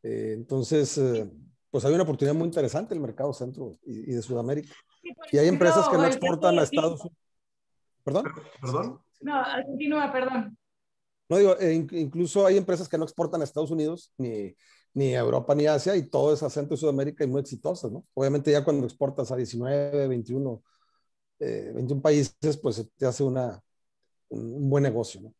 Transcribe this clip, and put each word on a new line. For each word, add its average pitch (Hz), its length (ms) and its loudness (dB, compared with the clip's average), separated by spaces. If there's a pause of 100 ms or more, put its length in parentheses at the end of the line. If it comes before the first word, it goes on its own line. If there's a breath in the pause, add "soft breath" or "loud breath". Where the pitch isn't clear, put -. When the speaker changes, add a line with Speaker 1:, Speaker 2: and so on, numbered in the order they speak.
Speaker 1:
Eh, 110 320 -6
entonces, 135 640 0
eh, 117 320 0 (400)
pues 123 160 -2
hay 147 80 4
una 180 80 4
oportunidad 143 320 0
muy 165 120 0
interesante 170 460 -2
en 170 80 -4
el 139 60 -4
mercado 135 260 -4
centro 127 540 -10
y, 113 240 -10
y 127 40 -2
de 117 80 -2
Sudamérica. 131 520 -4 (260)
Speaker 2:
Sí, - 140 -14
por - 180 -18
Speaker 1:
Y 143 60 4
hay 151 100 6
empresas 180 400 4
que 185 80 2
Speaker 2:
ejemplo, - 20 4
Speaker 1:
no 165 60 6
Speaker 2:
el 170 60 4
caso 170 60 0
Speaker 1:
exportan 175 400 2
Speaker 2:
de 165 40 4
Speaker 1:
a 151 40 4
Estados 160 400 0
Speaker 2:
México. 175 40 -10
Speaker 1:
Unidos. - 960 -20
¿Perdón? 185 280 -2 (280)
Speaker 3:
¿Perdón? 151 420 -6 (180)
Speaker 2:
No, 277 220 -2 (240)
continúa, 285 460 -2
perdón. 254 460 -4 (720)
Speaker 1:
No, 170 60 4
digo, 190 240 6
eh, 165 140 2
inc-, 160 180 -2
incluso 170 540 2
hay 190 100 6
empresas 185 320 0
que - 80 -4
no 160 80 0
exportan 160 380 -2
a - 20 0
Estados 151 260 -4
Unidos, 160 460 -4
ni, 110 400 -6 (380 soft breath)
ni 135 200 0
a 127 40 0
Europa, 123 360 2
ni 147 120 4
a 151 80 4
Asia, 175 200 0
y 165 140 0
todo 143 240 2
es 147 100 0
a 147 60 -2
Centro 147 260 -4
y 139 40 -4
Sudamérica 147 440 -2
y 143 40 0
muy 135 160 -2
exitosas, 135 500 -6
¿no? 139 220 -14
Obviamente 139 360 0
ya 147 140 4
cuando 143 220 2
exportas 135 440 -4
a 131 60 -4
diecinueve, 139 720 -2
veintiuno, 123 540 -4 (760)
eh, 110 360 -6
veintiún 127 260 -2
países, 147 560 2
pues 117 260 -4 (140)
te - 80 -4
hace 127 180 0
una, 127 400 -2 (680)
un, 113 240 -8
un 139 160 0
buen 139 120 4
negocio, 113 380 -2
¿no? 110 200 -20